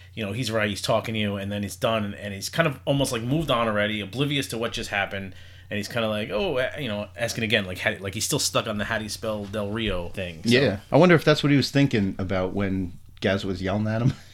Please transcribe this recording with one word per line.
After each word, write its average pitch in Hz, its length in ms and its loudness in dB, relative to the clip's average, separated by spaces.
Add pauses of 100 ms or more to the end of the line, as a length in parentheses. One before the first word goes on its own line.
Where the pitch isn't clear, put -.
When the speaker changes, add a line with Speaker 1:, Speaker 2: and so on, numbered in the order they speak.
(140)
Speaker 1:
you 110 100 -4
know, 98 80 -4
he's 113 200 -4
right, 107 180 2
he's 95 120 -4
talking 113 320 2
to 110 60 0
you, 101 160 0
and 98 140 -6
then 101 140 -4
it's 95 120 -6
done, 110 380 0
and 98 180 -10
he's 95 160 -8
kind 165 200 0
of 135 160 -6
almost, 139 260 2
like, 117 120 -2
moved 143 280 0
on 120 160 4
already, 107 340 2
oblivious 135 480 -2
to 117 100 -6
what 113 140 -2
just 110 180 -6
happened, 98 440 -4 (360)
and 104 80 -4
he's 98 100 -6
kinda 113 180 -2
like, 107 240 -2
"Oh," 185 280 -2
eh, 131 220 -2
you 127 80 -4
know, 104 280 -4
asking 117 280 -4
again, 107 200 4
like, 92 140 -6
"How" 110 200 0
like, 95 140 -6
he's 110 140 -4
still 147 120 0
stuck 113 300 0
on 104 80 -2
the 101 80 -2
"How 113 140 -2
do 110 60 -8
you 107 60 -10
spell 107 360 -6
Del 101 240 -4
Rio?" 95 400 -2
thing, 87 340 -8
so. 117 60 4
Speaker 2:
Yeah, 120 300 4 (120)
I 131 60 8
wonder 175 160 8
if 147 100 4
that's 151 180 4
what 143 80 4
he 143 60 6
was 127 140 4
thinking 120 480 4
about 92 340 0
when 95 400 0 (300)
Gaz 101 240 2
was 92 160 -2
yelling 104 260 0
at 113 140 0
him. 135 160 4
<laughs> - 40 -20 (120)